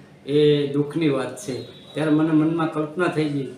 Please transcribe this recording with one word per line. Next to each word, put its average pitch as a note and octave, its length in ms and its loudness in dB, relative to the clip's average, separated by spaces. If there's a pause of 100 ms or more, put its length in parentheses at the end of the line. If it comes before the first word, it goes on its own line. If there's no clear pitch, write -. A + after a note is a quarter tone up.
(260)
એ D3 420 4
દુઃખની D3 420 0
વાત C3 280 -2
છે. - 240 -8 (320)
ત્યારે D3+ 180 -2
મને D#3 200 2
મનમાં D#3+ 420 2
કલ્પના D#3+ 340 -2
થઈ D3+ 220 0
ગઈ C3+ 280 -6